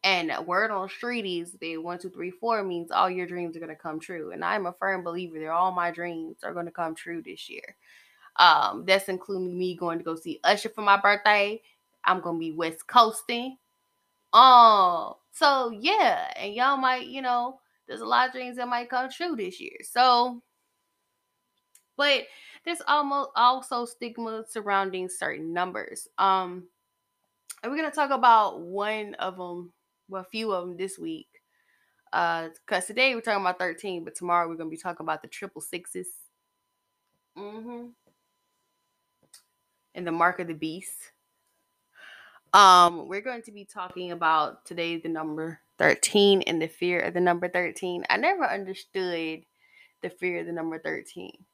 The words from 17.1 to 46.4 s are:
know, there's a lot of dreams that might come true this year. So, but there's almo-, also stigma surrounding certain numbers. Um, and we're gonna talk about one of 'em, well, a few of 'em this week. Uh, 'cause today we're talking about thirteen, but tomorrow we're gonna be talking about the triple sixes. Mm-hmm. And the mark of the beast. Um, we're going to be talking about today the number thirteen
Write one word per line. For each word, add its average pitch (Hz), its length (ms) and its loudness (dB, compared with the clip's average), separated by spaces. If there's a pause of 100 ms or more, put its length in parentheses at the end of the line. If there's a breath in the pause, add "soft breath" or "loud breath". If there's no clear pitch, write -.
know, 247 380 -4 (280)
there's 220 140 -12
a 226 40 -10
lot 240 220 2
of 254 60 -8
dreams 254 220 -10
that 247 140 -6
might 240 200 -4
come 254 200 -4
true 339 260 -6
this 190 240 -8
year. - 240 -16
So, 240 580 4 (1600)
but 285 240 2 (400 loud breath)
there's 330 240 -6
almo-, 277 480 0
also 247 480 2
stigma 233 640 -10
surrounding 196 640 -2
certain 160 420 -6
numbers. 175 560 -6 (100)
Um, 185 520 0 (920)
and 226 80 -6
we're 285 80 -4
gonna 311 140 -4
talk 285 200 0
about 226 500 6
one 202 540 -6
of 185 180 -6
'em, 175 400 -12 (340)
well, 190 140 -10
a 185 40 -14
few 220 280 -4
of 180 100 -2
'em 180 140 -10
this 190 200 -8
week. 165 300 -12 (840)
Uh, 165 340 0 (180)
'cause 185 200 -2
today 254 280 0
we're 226 80 -6
talking 208 200 -2
about 180 180 -2
thirteen, 180 460 -6
but - 100 -14
tomorrow 175 320 0
we're 165 80 -8
gonna 160 140 -8
be 160 80 -12
talking 170 280 -10
about 156 160 -4
the - 60 -20
triple - 320 -14
sixes. 180 480 -12 (1300)
Mm-hmm. 226 500 -14 (2000)
And 180 140 -8
the 170 60 -4
mark 170 260 2
of 175 80 -6
the 165 60 -8
beast. 160 580 -10 (1400 loud breath)
Um, 175 560 8
we're 190 100 -6
going 233 220 -10
to 226 100 -20
be 202 140 -18
talking 180 460 -12
about 160 540 0
today 170 300 -6
the 165 140 -8
number 160 500 -6 (180)
thirteen 196 640 6